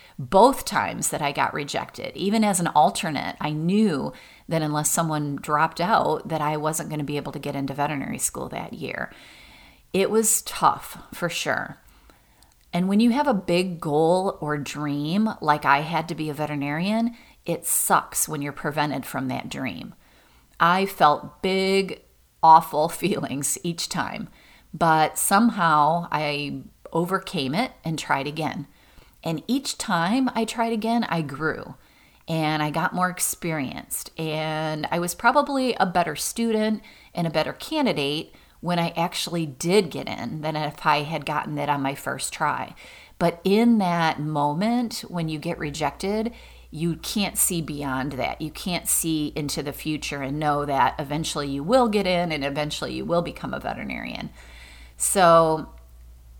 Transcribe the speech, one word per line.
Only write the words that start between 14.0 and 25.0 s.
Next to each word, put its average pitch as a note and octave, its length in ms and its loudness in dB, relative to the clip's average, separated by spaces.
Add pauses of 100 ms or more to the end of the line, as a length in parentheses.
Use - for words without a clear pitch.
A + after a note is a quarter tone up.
or D3 160 -2
dream, D3 720 -2 (120)
like D3+ 240 2
I C#3 160 6
had E3 280 -2
to F3 60 -6
be D#3 160 -4
a D3 40 -6
veterinarian, D#3 840 -2 (280)
it D#3+ 220 -4
sucks - 640 0
when D3+ 120 -6
you're C#3+ 120 -4
prevented D3 520 -2
from - 240 -4
that B2+ 200 -6
dream. - 460 -8 (680)
I F3+ 260 4
felt D3+ 560 2
big, F#3+ 580 2 (420)
awful D#3+ 460 8
<laughs> - 120 -10
feelings D3 640 -2
each E3+ 260 -4
time, - 400 -6 (440)
but D#3 460 4